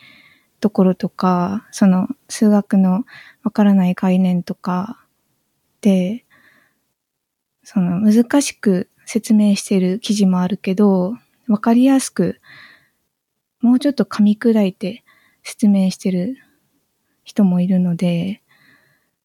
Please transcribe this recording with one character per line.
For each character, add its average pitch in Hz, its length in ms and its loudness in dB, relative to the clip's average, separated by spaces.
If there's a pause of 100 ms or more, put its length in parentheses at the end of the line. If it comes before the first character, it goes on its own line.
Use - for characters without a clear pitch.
(580)
と 202 120 0
こ 196 140 0
ろ 185 100 2
と 180 140 -8
か、 185 640 -2
そ - 160 0
の 185 220 2 (200)
数 - 200 0
学 208 280 0
の 190 280 0 (380)
わ 220 100 -6
か 214 120 0
ら 202 100 4
な 185 140 2
い 180 60 -2
概 185 240 0
念 180 240 0
と - 120 -10
か 185 500 -10 (760)
で、 190 440 -2 (1400)
そ - 180 -6
の 175 200 -2
難 233 420 2
し - 100 -6
く - 380 -2 (160)
説 - 260 -4
明 208 220 4
し - 80 -8
て 196 160 -2
る 185 220 -2
記 - 140 -6
事 202 120 0
も 180 140 2
あ 180 80 -2
る 190 80 -6
け 190 180 -6
ど、 190 400 0 (320)
わ 208 120 0
か 233 140 0
り 247 120 4
や 269 160 4
す - 100 -8
く、 - 300 -4 (1200)
も 240 140 4
う 254 40 2
ち 285 100 -2
ょ - 40 -2
っ - 20 -4
と 202 100 0
噛 - 180 -2
み 208 160 2
砕 220 260 2
い 185 80 -2
て - 320 -12 (380)
説 - 260 -2
明 190 220 2
し - 60 -8
て - 140 -6
る 185 260 -6 (840)
人 - 220 -2
も 180 160 2
い 180 60 0
る 185 120 0
の 175 180 -2
で、 175 440 -4 (840)